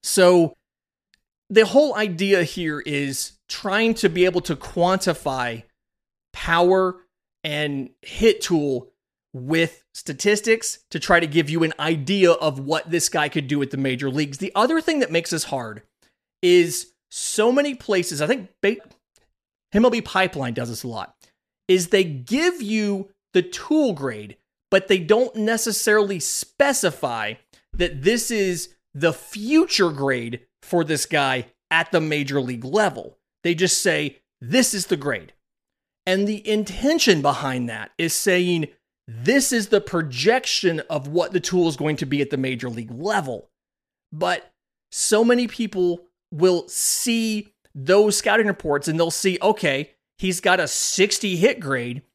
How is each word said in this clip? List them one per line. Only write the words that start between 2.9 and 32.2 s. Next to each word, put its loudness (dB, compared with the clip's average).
trying 0
to 0
be 2
able 2
to -4
quantify -2
power 2
and -4
hit 2
tool -2
with -2
statistics -2
to -8
try 4
to 0
give 0
you 0
an -2
idea 2
of 0
what -4
this -2
guy 0
could -4
do 0
at -2
the -6
major -2
leagues. -4
The -8
other 2
thing 0
that 0
makes -2
this -4
hard -8
is 4
so 0
many 0
places, -2
I -2
think -2
Ba-, 2
M 4
L 6
B -2
Pipeline -4
does -6
this -10
a -10
lot, -10
is 2
they 4
give -2
you -2
the 4
tool 0
grade, -8
but 2
they 4
don't 2
necessarily 0
specify -2
that -2
this 0
is -2
the 0
future 0
grade -4
for 0
this -2
guy 0
at 0
the 2
major -2